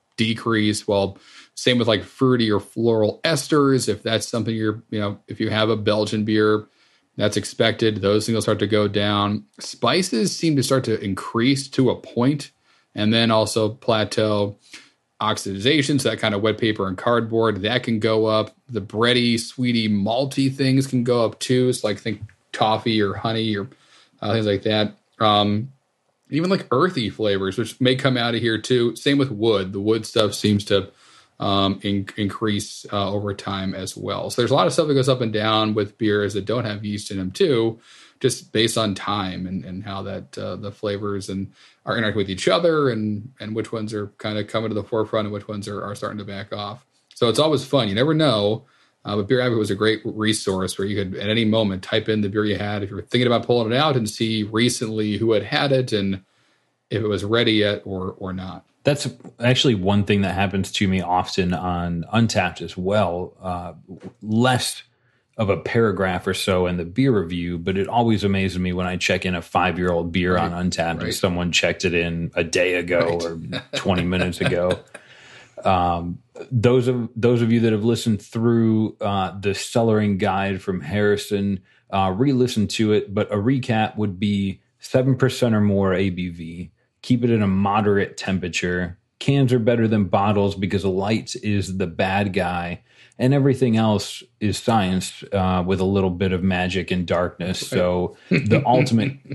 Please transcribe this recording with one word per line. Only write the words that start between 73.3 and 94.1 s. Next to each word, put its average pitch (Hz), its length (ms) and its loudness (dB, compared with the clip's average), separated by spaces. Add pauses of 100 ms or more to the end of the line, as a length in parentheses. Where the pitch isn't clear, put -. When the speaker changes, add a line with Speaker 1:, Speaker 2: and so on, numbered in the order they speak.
Speaker 2:
or - 120 -8
<laughs> - 100 -10
twenty 90 260 0
minutes 87 360 -2
ago. 90 460 0
Speaker 1:
<laughs> - 40 -20 (760)
Speaker 2:
Um, 87 560 0 (320)
those 120 360 4
of, 123 280 -2
those 120 260 2
of 113 100 2
you 117 100 4
that 113 100 4
have 107 140 0
listened 113 360 0
through, 113 800 2
uh, 98 400 -2
the 101 100 -2
cellaring 107 680 2
guide 98 440 0
from 92 200 -4
Harrison, 101 800 0 (300)
uh, 95 240 2
re-listen 123 540 2
to 107 240 2
it, 101 200 0
but 104 180 -2
a 107 60 -2
recap 113 580 0
would 101 240 -4
be 98 420 -2 (180)
seven 131 360 2
percent 120 400 2
or 107 60 2
more 98 320 2
A 95 160 2
B 90 200 -6
V. 85 420 -12 (300)
Keep 123 220 0
it 120 60 4
in 113 120 4
a 101 60 2
moderate 101 680 2
temperature. 90 800 -4 (220)
Cans 139 340 2
are 123 60 6
better 113 280 4
than 104 180 2
bottles 101 500 2
because 95 280 -2
light 98 580 -2
is 98 360 -2
the 95 100 -2
bad 95 460 0
guy, 87 480 -4 (360)
and 127 160 4
everything 131 440 4
else 110 440 2 (200)